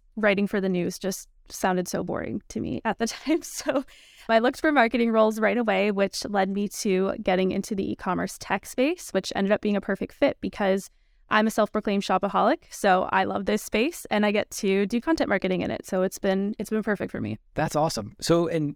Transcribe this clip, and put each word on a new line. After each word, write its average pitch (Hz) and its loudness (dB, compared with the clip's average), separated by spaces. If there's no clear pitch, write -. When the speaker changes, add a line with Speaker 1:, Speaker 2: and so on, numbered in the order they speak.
Speaker 1:
writing 202 2
for 208 0
the 190 0
news 180 -2
just - -6
sounded 180 0
so - -4
boring - -6
to 220 -8
me - -6
at - -2
the 233 -2
<laughs> - -
time. 311 -2
So - -4
I 226 6
looked 247 0
for 311 2
marketing 233 2
roles 220 4
right 208 2
away, 208 2
which 196 0
led 196 2
me 202 -2
to 190 0
getting 190 2
into 196 -2
the 196 -4
e-commerce 180 -4
tech - -4
space, 302 -2
which 190 -2
ended 196 2
up - 0
being 208 0
a 190 -2
perfect - -4
fit - 2
because 190 -2
I'm 214 4
a - 2
self-proclaimed 208 0
shopaholic, 196 2
so 185 2
I 190 2
love 196 -2
this 202 0
space, 254 -2
and 208 2
I 208 2
get - -2
to 196 0
do 233 -2
content - 0
marketing 185 0
in - -2
it. - -8
So 165 0
it's 190 -2
been, 196 0
it's 214 -6
been 220 -2
perfect 208 -2
for - -6
me. 107 -6
Speaker 2:
That's 127 -2
awesome. 147 -2
So, 170 2
and 151 -2